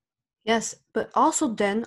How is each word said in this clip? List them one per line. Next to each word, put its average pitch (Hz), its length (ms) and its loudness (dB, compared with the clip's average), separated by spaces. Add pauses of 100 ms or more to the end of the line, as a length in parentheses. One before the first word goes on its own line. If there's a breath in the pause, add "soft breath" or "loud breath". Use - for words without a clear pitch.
(440)
Yes, 220 300 0 (200)
but 214 200 -4
also 294 340 2
then 214 380 -2